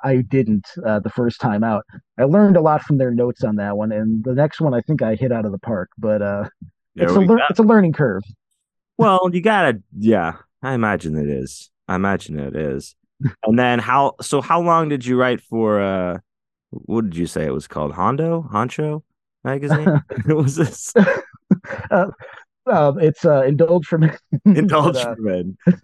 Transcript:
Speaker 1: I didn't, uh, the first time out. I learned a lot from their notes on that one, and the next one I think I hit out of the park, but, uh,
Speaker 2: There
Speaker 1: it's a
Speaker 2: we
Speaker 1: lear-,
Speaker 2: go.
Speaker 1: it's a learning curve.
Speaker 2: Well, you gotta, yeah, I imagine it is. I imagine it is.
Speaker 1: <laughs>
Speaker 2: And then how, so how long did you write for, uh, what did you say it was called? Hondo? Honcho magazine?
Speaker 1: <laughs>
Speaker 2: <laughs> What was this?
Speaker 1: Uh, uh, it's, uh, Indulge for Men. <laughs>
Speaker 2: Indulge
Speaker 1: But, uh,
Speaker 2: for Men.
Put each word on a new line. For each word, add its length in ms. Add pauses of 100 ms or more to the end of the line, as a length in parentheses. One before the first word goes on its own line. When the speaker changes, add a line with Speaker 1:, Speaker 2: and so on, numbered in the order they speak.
Speaker 1:
I 140
didn't, 500 (180)
uh, 140
the 100
first 300
time 240
out. 220 (340)
I 60
learned 320
a 40
lot 200
from 160
their 140
notes 340
on 100
that 220
one, 160
and 300
the 100
next 260
one 140
I 80
think 200
I 140
hit 160
out 140
of 80
the 60
park, 380
but, 240
uh, 280 (460)
Speaker 2:
There 100
Speaker 1:
it's 100
a 40
Speaker 2:
we 80
Speaker 1:
lear-, 100
Speaker 2:
go. 120
Speaker 1:
it's 100
a 40
learning 300
curve. 300 (720)
Speaker 2:
Well, 340
you 100
gotta, 400 (160)
yeah, 360 (280)
I 120
imagine 420
it 140
is. 400 (180)
I 80
imagine 440
it 160
is. 400 (240)
Speaker 1:
<laughs> 240
Speaker 2:
And 140
then 220
how, 420
so 200
how 200
long 280
did 160
you 140
write 220
for, 400
uh, 380 (500)
what 360
did 100
you 120
say 180
it 80
was 140
called? 260
Hondo? 600
Honcho 480 (440)
magazine? 580
Speaker 1:
<laughs> 120
Speaker 2:
<laughs> 100
What 120
was 200
this? 360 (960)
Speaker 1:
Uh, 180 (600)
uh, 320
it's, 260
uh, 180
Indulge 440
for 100
Men. 180 (160)
<laughs> 140
Speaker 2:
Indulge 500
Speaker 1:
But, 120
uh, 80
Speaker 2:
for 60
Men. 360 (260)